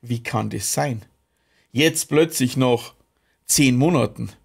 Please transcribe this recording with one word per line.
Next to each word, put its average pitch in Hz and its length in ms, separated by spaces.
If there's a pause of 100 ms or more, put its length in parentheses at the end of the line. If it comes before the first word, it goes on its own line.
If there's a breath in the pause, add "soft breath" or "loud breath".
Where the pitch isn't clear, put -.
Wie 120 220
kann 110 260
das 107 240
sein? 139 300 (680)
Jetzt 156 380
plötzlich 147 480
nach 123 360 (520)
zehn 131 320
Monaten. 123 540 (140)